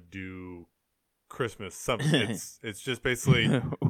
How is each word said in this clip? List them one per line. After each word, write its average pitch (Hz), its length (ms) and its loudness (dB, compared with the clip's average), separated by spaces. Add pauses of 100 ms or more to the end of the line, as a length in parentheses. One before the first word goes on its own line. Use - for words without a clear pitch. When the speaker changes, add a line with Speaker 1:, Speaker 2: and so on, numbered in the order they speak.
(100)
Speaker 1:
Doo 92 560 -10 (640)
Christmas. 107 460 -6
Some, - 260 -2
Speaker 2:
<laughs> - 20 -2
Speaker 1:
it's, 117 600 0
it's 110 180 -8
just 123 220 -4
basically 127 460 4
Speaker 2:
<laughs> - 420 0